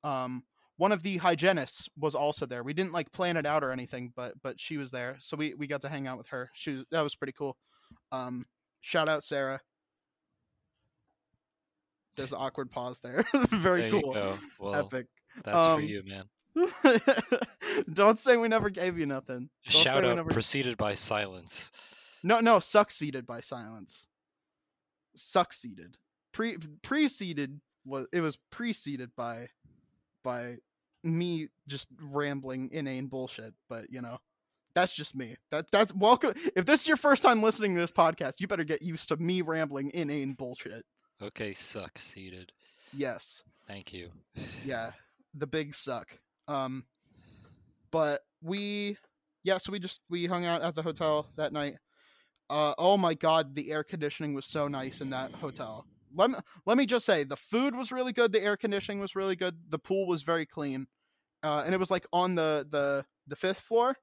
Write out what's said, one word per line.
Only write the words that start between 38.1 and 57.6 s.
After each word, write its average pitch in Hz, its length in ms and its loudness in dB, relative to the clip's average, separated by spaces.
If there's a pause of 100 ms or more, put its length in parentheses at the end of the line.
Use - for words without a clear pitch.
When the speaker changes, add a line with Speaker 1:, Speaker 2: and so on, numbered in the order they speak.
Speaker 1:
you 185 80 -4
better 170 160 -2
get 151 180 -2
used 165 280 -4
to 156 80 2
me 180 240 0
rambling 151 520 -2
inane 143 400 -4
bullshit. 123 500 -10 (380)
Speaker 2:
Okay, 104 320 -8
succeeded. 92 1000 -8 (380)
Speaker 1:
Yes. 139 520 -8 (240)
Speaker 2:
Thank 101 260 -14
you. 87 180 -14 (520)
Speaker 1:
Yeah, 120 280 -8 (420)
the 147 140 -8
big 151 280 -4
suck. - 420 -4 (300)
Um, 131 380 -6 (1040)
but 147 300 2 (200)
we, 202 560 -2 (460)
yeah, 185 140 4
so 185 140 -2
we 202 80 -4
just, 185 300 -6
we 175 160 -2
hung 175 200 -2
out 170 160 0
at 165 140 -2
the 160 60 -4
hotel 156 560 0
that 147 160 -2
night. 143 220 -4 (760)
Uh, 147 280 2
oh 190 200 6
my 175 160 2
God, 156 420 2
the 151 160 -6
air 151 120 -2
conditioning 151 500 -6
was 135 120 -6
so 147 220 -2
nice 131 340 -6
in 135 100 -6
that 131 240 -6
hotel. 127 520 -10 (260)
Let 190 180 6
me, 247 60 -4 (280)
let 226 120 4
me 269 80 6
just 226 200 2
say, 165 180 6
the 139 140 -4
food 247 380 0